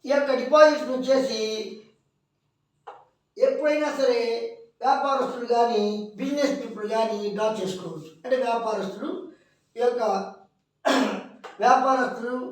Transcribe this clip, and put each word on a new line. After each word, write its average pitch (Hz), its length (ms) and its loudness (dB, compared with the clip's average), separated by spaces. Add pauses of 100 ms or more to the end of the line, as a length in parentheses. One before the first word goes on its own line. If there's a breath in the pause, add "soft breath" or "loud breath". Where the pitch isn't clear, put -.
ఈ 254 60 -10
యొక్క 277 240 2
డిపాజిట్స్ 277 540 6
వచ్చేసి 254 520 0 (2000)
ఎప్పుడైనా 302 540 2
సరే 247 280 2 (600)
వ్యాపారస్తులు 262 640 0
కానీ 233 380 2 (320)
బిజినెస్ 277 440 0
పీపుల్ 214 300 -8
కానీ 220 280 0 (120)
డ్రా 208 240 -2
చేసుకోవచ్చు. 180 640 -8
అంటే 254 200 -2
వ్యాపారస్తులు 226 720 -4 (680 loud breath)
ఈ 233 60 -4
యొక్క 240 200 2 (840)
<clears throat> - 760 -2
వ్యాపారస్తులు 254 720 2 (160)